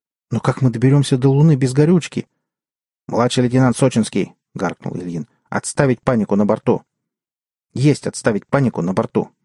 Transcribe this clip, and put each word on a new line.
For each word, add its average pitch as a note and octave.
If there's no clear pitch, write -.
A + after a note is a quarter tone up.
Но A2+
как -
мы B2+
доберемся C3+
до C3+
Луны D3
без B2+
горючки?" D3+
"Младший A#2+
лейтенант B2
Сочинский", — G#2+
гаркнул -
Ильин, — E2+
"отставить B2+
панику G#2+
на G#2
борту". G#2+
"Есть C3
отставить -
панику C3+
на F2+
борту", — -